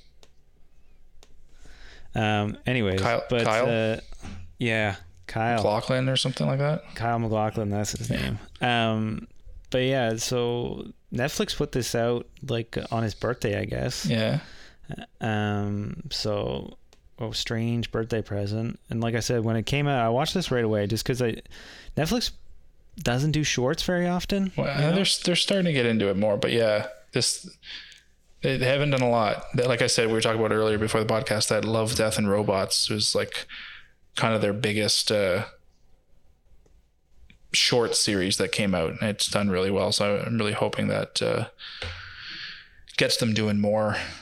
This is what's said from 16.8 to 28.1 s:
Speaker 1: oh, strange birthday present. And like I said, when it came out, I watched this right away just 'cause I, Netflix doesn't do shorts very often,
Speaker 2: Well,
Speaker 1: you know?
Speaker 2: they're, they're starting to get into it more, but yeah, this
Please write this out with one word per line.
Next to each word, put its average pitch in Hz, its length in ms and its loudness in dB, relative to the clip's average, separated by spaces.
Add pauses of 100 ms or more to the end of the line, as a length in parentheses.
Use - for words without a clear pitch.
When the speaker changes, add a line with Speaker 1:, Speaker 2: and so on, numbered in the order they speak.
Speaker 1:
oh, 110 120 -6
strange 117 600 -2
birthday 113 320 -2
present. 104 560 -4 (100)
And 113 120 -2
like 113 120 0
I 117 60 0
said, 117 240 0
when 113 120 2
it 110 120 0
came 143 200 2
out, 135 160 2
I 113 60 4
watched 131 240 0
this - 160 -2
right 123 140 2
away 107 240 2
just 110 180 -2
'cause 123 160 0
I, 117 200 -2 (540)
Netflix 170 360 0 (680)
doesn't 131 340 0
do 147 120 2
shorts 131 400 0
very 175 240 2
often, 185 500 0
Speaker 2:
Well, 139 180 0
Speaker 1:
you 143 60 0
know? 156 140 4
Speaker 2:
they're, 196 100 2 (200)
they're 180 100 4
starting 190 300 2
to 165 80 2
get 127 120 4
into 110 240 4
it 95 80 2
more, 104 200 4
but - 140 0
yeah, 107 360 4 (240)
this - 360 0 (960)